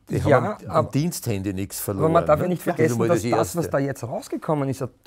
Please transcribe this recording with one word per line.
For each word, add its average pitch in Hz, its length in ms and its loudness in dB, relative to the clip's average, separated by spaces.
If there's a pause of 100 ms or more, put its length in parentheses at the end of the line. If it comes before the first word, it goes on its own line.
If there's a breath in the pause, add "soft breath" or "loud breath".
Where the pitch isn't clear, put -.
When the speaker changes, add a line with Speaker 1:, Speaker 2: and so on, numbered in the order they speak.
Speaker 1:
Die - 80 -2
Speaker 2:
Ja, 85 60 -2 (120)
Speaker 1:
haben 120 100 4
am, 208 80 -2 (140)
am - 40 -10
Speaker 2:
aber - 200 2
Speaker 1:
Diensthandy 123 600 -2
nichts 95 300 -6
verloren, 104 240 -2
Speaker 2:
aber 160 80 4
man 170 120 4
darf 151 140 4
ja - 40 -2
Speaker 1:
ne? 135 60 0
Speaker 2:
nicht 175 120 -2
Speaker 1:
Das - 60 -8
ist 170 80 0
Speaker 2:
vergessen, 139 260 2
Speaker 1:
einmal 113 80 2
Speaker 2:
dass 120 140 2
Speaker 1:
das 117 80 0
Speaker 2:
das, 110 80 2 (180)
was 165 80 0
Speaker 1:
Erste. - 60 -6
Speaker 2:
da 151 80 2
jetzt 139 260 -4
rausgekommen 151 640 -4
ist, 127 100 -4
der 131 100 -6 (180)